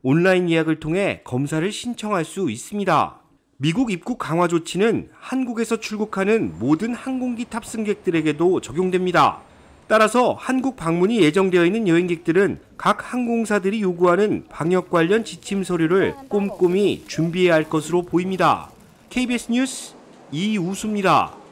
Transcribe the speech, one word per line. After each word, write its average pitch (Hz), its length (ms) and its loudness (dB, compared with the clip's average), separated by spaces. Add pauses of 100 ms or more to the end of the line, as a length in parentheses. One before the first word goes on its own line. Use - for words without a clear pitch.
온라인 180 460 2
예약을 160 320 0
통해 160 440 -4
검사를 156 460 -2
신청할 214 540 -6
수 175 260 -4
있습니다. 147 720 -2 (380)
미국 190 340 0
입국 226 260 -6
강화 170 300 0
조치는 175 640 -2
한국에서 233 680 -4
출국하는 202 800 -2
모든 160 360 0
항공기 247 500 -6
탑승객들에게도 175 1200 0
적용됩니다. 175 800 2 (460)
따라서 214 500 4
한국 262 380 -2
방문이 175 440 2
예정되어 175 460 4
있는 214 200 0
여행객들은 170 720 2 (180)
각 - 340 -2
항공사들이 226 680 -2
요구하는 180 680 2
방역 175 400 -2
관련 180 360 2
지침 190 400 -6
서류를 170 500 2 (160)
꼼꼼히 190 760 0
준비해야 170 460 0
할 156 160 4
것으로 160 340 -2
보입니다. 175 680 0 (400)
케이비에스 240 420 -2
뉴스 262 420 -4 (380)
이우수입니다. 190 1080 0 (120)